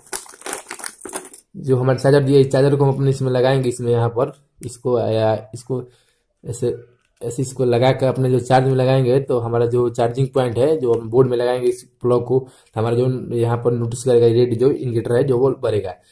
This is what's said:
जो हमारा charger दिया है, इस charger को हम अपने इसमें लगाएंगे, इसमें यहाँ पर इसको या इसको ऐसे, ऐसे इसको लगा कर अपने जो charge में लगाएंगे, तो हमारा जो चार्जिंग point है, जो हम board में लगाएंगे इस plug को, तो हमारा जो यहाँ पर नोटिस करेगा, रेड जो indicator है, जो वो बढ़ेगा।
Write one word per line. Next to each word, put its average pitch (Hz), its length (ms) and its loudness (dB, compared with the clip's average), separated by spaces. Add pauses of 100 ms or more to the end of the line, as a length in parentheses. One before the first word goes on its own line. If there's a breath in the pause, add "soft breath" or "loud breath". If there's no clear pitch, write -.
(1600)
जो 131 200 0
हमारा 127 220 0
charger 143 240 4
दिया 135 160 4
है, 135 60 6
इस 135 80 -2
charger 139 240 4
को 139 80 2
हम 135 100 2
अपने 135 160 0
इसमें 131 220 -2
लगाएंगे, 127 360 2
इसमें 120 240 -2
यहाँ 117 160 2
पर 123 240 -2 (320)
इसको 123 360 -4
या 110 340 0 (200)
इसको 123 280 -8 (600 soft breath)
ऐसे, 120 300 -4 (480)
ऐसे 117 200 -6
इसको 127 220 -4
लगा 123 280 2
कर 135 140 -2
अपने 127 240 0
जो 127 80 2
charge 131 280 2
में 131 80 0
लगाएंगे, 131 460 2
तो 135 180 -2
हमारा 117 280 0
जो 120 220 0
चार्जिंग 120 400 -2
point 123 300 -2
है, 151 200 2
जो 120 140 0
हम 113 180 -2
board 127 180 4
में 123 80 0
लगाएंगे 123 320 0
इस 123 140 -2 (200)
plug 120 220 2
को, 131 140 0 (360 loud breath)
तो 110 60 -4
हमारा 117 160 0
जो 120 400 -2
यहाँ 117 200 0
पर 120 160 0
नोटिस 117 300 -4
करेगा, 120 240 4
रेड 117 320 2
जो 131 120 2
indicator 117 460 -4
है, 127 80 2
जो 127 140 0
वो 131 120 2 (120)
बढ़ेगा। 101 280 -2 (220 soft breath)